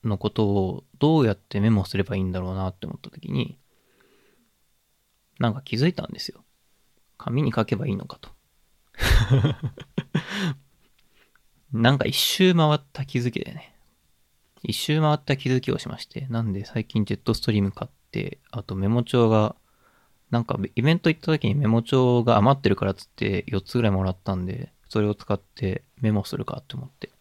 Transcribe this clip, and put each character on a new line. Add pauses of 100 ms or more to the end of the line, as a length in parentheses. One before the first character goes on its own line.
の
こ
と
を (140)
ど
う
や
っ
て
メ
モ
す
れ
ば
い
い
ん
だ
ろ
う
な
っ
て
思
っ
た
時
に、 (1800)
な
ん
か
気
づ
い
た
ん
で
す
よ。 (760)
紙
に
書
け
ば
い
い
の
か
と。 (600)
<laughs> (1160)
な
ん
か
一
周
回
っ (120)
た
気
づ
き
だ
よ
ね。 (880)
一
周
回
っ
た
気
づ
き
を
し
ま
し
て。
な
ん
で
最
近
ジ
ェ
ッ
ト
ス
ト
リ
ー
ム
買
っ (200)
て、 (120)
あ
と
メ
モ
帳
が、 (760)
な
ん
か (160)
イ
ベ
ン
ト
行
っ
た
時
に
メ
モ
帳
が
余
っ
て
る
か
ら
っ
つ
っ
て
四
つ
ぐ
ら
い
も
ら
っ
た
ん
で、 (160)
そ
れ
を
使
っ
て (160)
メ
モ
す
る
か
っ
て
思
っ
て。 (100)